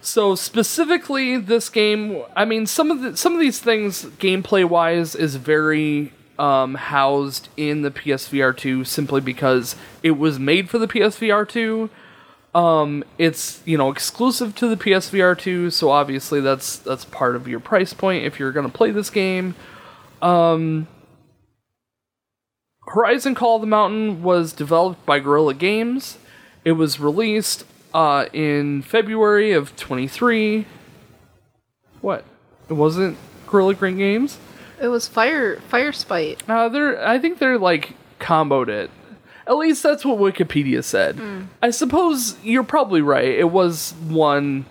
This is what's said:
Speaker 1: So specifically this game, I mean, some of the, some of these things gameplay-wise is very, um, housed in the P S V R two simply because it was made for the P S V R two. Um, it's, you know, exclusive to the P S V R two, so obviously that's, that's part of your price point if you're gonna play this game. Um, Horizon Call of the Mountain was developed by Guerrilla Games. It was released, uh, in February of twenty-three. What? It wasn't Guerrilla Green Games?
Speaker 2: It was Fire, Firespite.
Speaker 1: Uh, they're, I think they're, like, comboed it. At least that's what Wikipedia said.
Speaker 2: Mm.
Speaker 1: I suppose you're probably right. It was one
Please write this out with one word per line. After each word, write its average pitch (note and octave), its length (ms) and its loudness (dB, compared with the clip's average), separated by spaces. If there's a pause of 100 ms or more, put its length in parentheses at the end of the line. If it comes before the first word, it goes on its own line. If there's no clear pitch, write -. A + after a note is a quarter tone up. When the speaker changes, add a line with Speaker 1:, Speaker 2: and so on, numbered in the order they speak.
Speaker 1:
So G3+ 340 0
specifically C4+ 1000 -2
this A3 320 -2
game, G#3+ 540 -2 (120)
I G3 80 2
mean, A3 220 -2
some D#4 260 0
of C#4 100 -2
the, B3+ 140 -8
some E4+ 180 0
of E4+ 60 -2
these C#4+ 200 0
things G#3+ 460 -2
gameplay-wise E3+ 1080 0
is D3 200 -2
very, D3+ 760 0 (280)
um, C3+ 360 2
housed C#3 800 -2
in D3+ 280 -2
the C#3+ 80 -2
P C#3+ 200 -6
S C3+ 160 -2
V C#3 140 -2
R C3 100 4
two C3 320 -4
simply C#3 380 -2
because B2+ 540 0 (260)
it D#3+ 100 2
was D3 280 0
made E3 300 0
for A#3 100 -2
the A3 80 0
P A#3 140 -2
S G#3 160 2
V A3+ 120 -2
R G#3 160 2
two. A3 460 -4 (640)
Um, D#3 480 2 (160)
it's, - 440 -2
you D#3+ 140 -2
know, C3+ 140 2
exclusive A#3 640 -4
to A#3+ 120 -2
the A3+ 80 0
P G3+ 160 -2
S F#3+ 180 2
V G3 120 0
R F3+ 140 4
two, F3 340 -4
so D#3+ 220 2
obviously C#3+ 500 0
that's, C3+ 360 -2
that's B2+ 280 -8
part B2 300 -2
of B2+ 120 -10
your A#2+ 120 -8
price F#3 340 0
point F#3 320 -2
if - 140 -8
you're C3+ 120 -4
gonna C#3 180 -4
play E3 200 2
this G3+ 220 -4
game. F#3 420 -2 (680)
Um, D#3+ 680 2 (2000)
Horizon A#3+ 480 2
Call A#3 220 2
of A3 40 -2
the G#3+ 60 -4
Mountain G#3+ 560 0
was F3 280 2
developed E3 540 0
by C#3+ 140 4
Guerrilla C#3+ 340 2
Games. A3 640 -2 (480)
It E3 80 4
was D#3 260 0
released, G#3 680 0 (280)
uh, D3 400 2
in C#3+ 480 -2
February G#3+ 720 2
of C#3+ 220 0
twenty-three. G#3+ 920 0 (1400)
What? F#3+ 240 -6 (420)
It D#3+ 60 -6
wasn't D#3+ 440 0 (300)
Guerrilla G3 280 4
Green F#3 220 -2
Games? G#3 420 -2 (420)
Speaker 2:
It A#3+ 60 -2
was A#3 200 -2
Fire, A#3+ 500 0 (140)
Firespite. G#3+ 680 -2 (100)
Speaker 1:
Uh, A3+ 180 2
they're, C#4 400 -2
I A#3+ 120 2
think E4 180 -2
they're, B3+ 220 2
like, F3 340 0 (260)
comboed C#3+ 480 2
it. G#2 220 -6 (560)
At B3+ 120 2
least D#4 260 0
that's D4 200 2
what C4 140 2
Wikipedia D3 680 0
said. - 340 0
Speaker 2:
Mm. G3 300 -12 (140)
Speaker 1:
I A#3+ 80 4
suppose C4 760 0
you're A#3 200 2
probably G#3 380 2
right. C3+ 260 2
It E3 240 2
was F3 420 0 (140)
one C#3+ 640 0